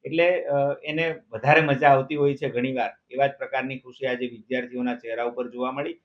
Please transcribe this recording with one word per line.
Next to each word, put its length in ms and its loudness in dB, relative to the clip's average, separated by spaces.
એટલે, 400 2
અ, 100 -2
એને 300 -2
વધારે 280 4
મજા 280 4
આવતી 260 4
હોય 200 2
છે 140 -4
ઘણીવાર. 420 -2
એવા 160 2
જ 120 2
પ્રકારની 400 -6
ખુશી 280 -10
આજે 200 -2
વિદ્યાર્થીઓના 680 -6
ચહેરા 300 -6
ઉપર 260 -4
જોવા 220 -4
મળી. 200 -6